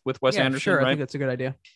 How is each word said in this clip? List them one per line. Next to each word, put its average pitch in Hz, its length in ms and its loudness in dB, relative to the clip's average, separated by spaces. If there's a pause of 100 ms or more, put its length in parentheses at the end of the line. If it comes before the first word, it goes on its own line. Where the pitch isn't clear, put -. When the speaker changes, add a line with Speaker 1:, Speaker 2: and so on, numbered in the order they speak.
Speaker 1:
with 131 180 -4
Wes 131 140 2
Speaker 2:
Yeah, 131 80 2
Speaker 1:
Anderson, 135 160 0
Speaker 2:
sure. 185 180 2
Speaker 1:
right? 135 80 4
Speaker 2:
I 131 40 4
think 147 100 0
that's 135 160 -6
a - 20 -6
good 139 120 -2
idea. 127 260 -4 (200)